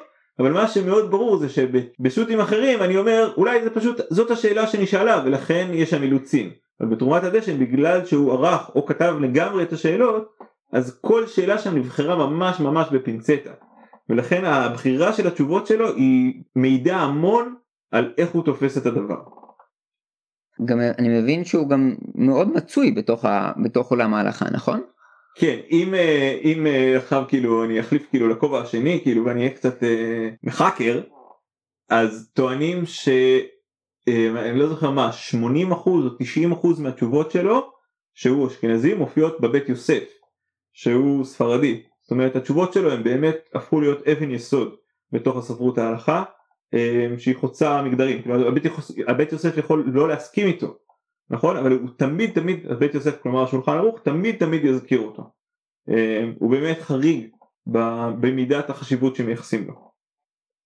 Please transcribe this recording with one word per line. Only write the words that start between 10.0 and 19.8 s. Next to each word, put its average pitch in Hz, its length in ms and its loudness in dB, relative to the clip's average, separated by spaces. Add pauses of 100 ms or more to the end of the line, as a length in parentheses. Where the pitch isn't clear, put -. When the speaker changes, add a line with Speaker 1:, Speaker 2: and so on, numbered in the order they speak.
Speaker 1:
אז 127 280 -2
כל 226 260 2
שאלה 196 300 0
שם 196 180 -4
נבחרה 143 400 -2
ממש 170 440 0
ממש 156 320 0
בפינצטה. 127 600 -2 (580)
ולכן 147 360 0
הבחירה 135 680 0
של 202 140 0
התשובות 170 400 0
שלו 220 280 2
היא 127 480 2 (120)
מעידה 131 420 2
המון 180 580 0 (360)
על 120 260 0
איך 170 140 2
הוא 165 120 0
תופס 139 340 0
את 123 80 -4
הדבר. 104 340 -2 (1500)